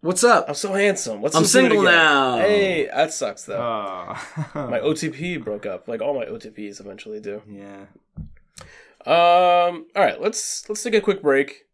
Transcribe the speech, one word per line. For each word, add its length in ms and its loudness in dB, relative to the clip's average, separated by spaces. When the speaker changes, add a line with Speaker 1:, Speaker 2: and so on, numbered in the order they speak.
Speaker 1:
What's 200 0
up? 240 4
Speaker 2:
I'm 80 -6
so 160 -6
handsome. 500 -2
Let's 140 0
Speaker 1:
I'm 80 6
Speaker 2:
just 80 2
do 80 8
it 20 6
Speaker 1:
single 200 4
Speaker 2:
again. 120 6
Speaker 1:
now. 440 4
Speaker 2:
Hey, 480 2
that 260 -2
sucks, 320 -8
though. 160 -8
Speaker 3:
Oh. 960 -8
<laughs> 140 -8
Speaker 2:
My 120 -2
O 140 0
T 160 -6
P 260 -8
broke 280 -10
up, 220 -10
like 160 -8
all 100 -2
my 140 -6
O 120 -10
T 120 -16
Ps 300 -14
eventually 400 -14
do. 280 -12
Speaker 3:
Yeah. 360 -18
Speaker 2:
Um, 880 4
all 80 4
right, 180 2
let's, 480 -6
let's 140 -8
take 120 -4
a 60 4
quick 220 -2
break. 520 0